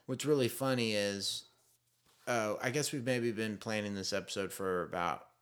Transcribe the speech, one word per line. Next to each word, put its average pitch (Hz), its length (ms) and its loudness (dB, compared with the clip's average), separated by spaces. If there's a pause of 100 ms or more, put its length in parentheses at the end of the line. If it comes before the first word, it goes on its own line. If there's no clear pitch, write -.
What's 131 180 -4
really 139 240 6
funny 123 460 2
is, 101 500 0 (840)
uh, 110 360 2
I 127 80 2
guess 143 220 0
we've 131 120 -4
maybe 120 280 2
been 107 260 -2
planning 104 360 -2
this 95 180 -4
episode 95 400 -2
for 92 320 0
about 87 420 -2 (160)